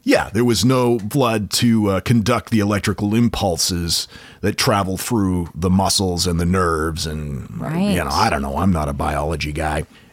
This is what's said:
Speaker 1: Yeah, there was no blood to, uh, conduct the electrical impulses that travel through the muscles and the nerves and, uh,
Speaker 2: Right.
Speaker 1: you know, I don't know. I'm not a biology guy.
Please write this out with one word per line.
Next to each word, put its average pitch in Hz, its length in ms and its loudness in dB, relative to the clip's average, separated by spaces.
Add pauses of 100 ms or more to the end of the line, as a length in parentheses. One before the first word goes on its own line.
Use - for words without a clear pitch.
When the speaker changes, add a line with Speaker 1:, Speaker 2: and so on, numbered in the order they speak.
Speaker 1:
Yeah, - 280 2
there 113 120 2
was 110 200 2
no 123 340 4
blood 113 520 0
to, 113 400 2
uh, 95 100 0
conduct 117 500 0
the 110 100 2
electrical 101 560 0
impulses 90 920 0 (340)
that 104 160 -2
travel 98 400 0
through 92 560 0
the 85 160 -2
muscles 92 600 2
and 85 100 0
the 85 80 0
nerves 82 640 0
and, 73 400 -8 (120)
uh, - 40 -8
Speaker 2:
Right. 180 260 -2
Speaker 1:
you 90 140 0
know, 69 60 -6
I 98 200 2
don't 76 100 0
know. 69 180 -4
I'm 95 140 2
not 76 160 0
a 71 40 -4
biology 76 600 -4
guy. 78 320 -4 (280)